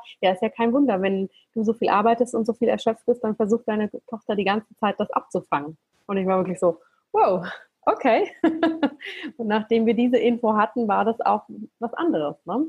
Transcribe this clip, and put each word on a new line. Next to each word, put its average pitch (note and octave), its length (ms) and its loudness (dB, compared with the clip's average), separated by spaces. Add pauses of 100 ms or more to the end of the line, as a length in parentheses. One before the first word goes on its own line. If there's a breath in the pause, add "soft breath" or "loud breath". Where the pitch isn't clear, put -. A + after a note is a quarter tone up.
(220 loud breath)
"Ja, F#3 100 4
ist F#3+ 100 -2
ja A3 80 2
kein A#3 240 0
Wunder, B3 280 2
wenn G3 280 0 (240 soft breath)
du A3 100 -2
so A3 100 2
viel A3+ 160 0
arbeitest A#3 460 2
und A3+ 100 -2
so A3+ 80 0
viel A3+ 160 -2
erschöpft A3 360 -2
bist, A#3+ 180 0
dann G#3+ 120 -2
versucht A3+ 320 0
deine G#3+ 220 -2 (180)
Tochter G#3+ 280 -6
die G3 100 0
ganze G#3 320 -4
Zeit, G3+ 220 -2
das G#3 120 -4
abzufangen." D#3+ 680 -4 (300)
Und G3 100 -4
ich F#3+ 80 -2
war F#3+ 140 2
wirklich F#3 200 -4
so, E3+ 200 2 (320 soft breath)
"Wow, G3+ 340 2 (400 loud breath)
okay." D4 440 2 (140)
<laughs> D#4+ 960 -2
Und A3+ 100 -6
nachdem A3 380 0
wir A#3 80 2
diese A#3+ 240 2
Info A3+ 380 0
hatten, A3 320 0
war G3 180 0
das A3+ 160 -2
auch G#3+ 220 0 (360)
was A#3 140 -6
anderes, E3 520 -2
ne? A#3+ 240 -2